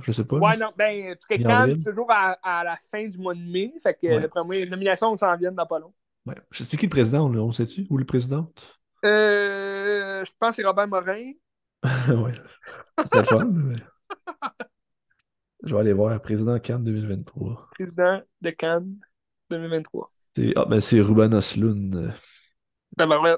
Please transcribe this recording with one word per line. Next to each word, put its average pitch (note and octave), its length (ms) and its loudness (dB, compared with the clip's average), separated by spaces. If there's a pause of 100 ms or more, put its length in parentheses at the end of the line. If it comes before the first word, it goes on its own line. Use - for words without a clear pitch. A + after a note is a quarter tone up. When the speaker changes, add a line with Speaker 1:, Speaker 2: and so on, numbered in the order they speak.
Speaker 1:
Je B2 100 -4
sais A2+ 120 -2
pas, C3+ 140 -2
là. F3 80 4
Speaker 2:
Ouais, A3 120 4
non, A3 180 -6
ben, G#3 380 -2
parce - 100 -18
que G3+ 180 -2
Cannes, A3+ 40 0 (220)
Speaker 1:
Mi-avril. D3+ 140 2
Speaker 2:
c'est G#3+ 80 -4
toujours A#3 200 -4
à, G3 220 4 (100)
à F3 220 -4
la E3+ 120 -6 (140)
fin G#3+ 180 -8
du F3+ 80 -14
mois F3+ 180 -6
de E3+ 60 -10
mai. F3+ 320 -4 (100)
Fait F3+ 120 2
que, - 120 -4
Speaker 1:
Ouais. D#3 140 2
Speaker 2:
d'après D#3 240 -4
moi, F3+ 120 -6
les F#3 120 -4
nominations F#3+ 480 0
s'en F3+ 220 2
viennent F3+ 160 -4
dans F3 100 -4
pas D#3+ 140 -4
long. D#3+ 160 -12 (320)
Speaker 1:
Ouais. C3 80 -12 (160)
Je, - 140 -10
c'est D#3 120 -4
qui A3 80 0
le F3+ 60 0
président, C3+ 400 2
là ? A2+ 100 0
On A#2 120 0
sait-tu ? A#2+ 360 -4
Ou C#3+ 80 0
le C3 80 0
présidente ? C3+ 720 -4 (280)
Speaker 2:
Euh, G3+ 1160 0
je F3+ 160 -12
pense A3+ 120 2
que A3+ 120 -8
c'est G3 60 2
Robert G3 180 2
Morin. G3+ 460 -4 (500)
Speaker 1:
<laughs> B2+ 260 0
Ouais. A#2 260 2 (720)
C'est - 140 4
le - 40 4
fun, B3+ 260 2
mais... C#3 260 -2 (1900)
Je - 120 -4
vais G#2 60 2
aller G#2 140 4
voir, G#2+ 260 2
président A2 380 0
Cannes A#2+ 260 -4
deux A2+ 80 -2
mille G#2+ 160 -4
vingt-trois. A#2+ 680 -8
Speaker 2:
Président F3+ 460 0 (220)
de E3+ 80 -4
Cannes E3+ 460 -4 (540)
deux E3+ 80 -4
mille E3 120 -8
vingt-trois. - 400 -6 (260)
Speaker 1:
C'est, - 200 2
ah, - 80 2
ben, G#2+ 160 4
c'est A2 200 4
Ruben A2 320 6
Östlund, G2+ 600 0
euh, F#2 160 -4 (880)
Speaker 2:
Ben, E3 100 2
ben, D#3 160 4
ouais. E3 160 4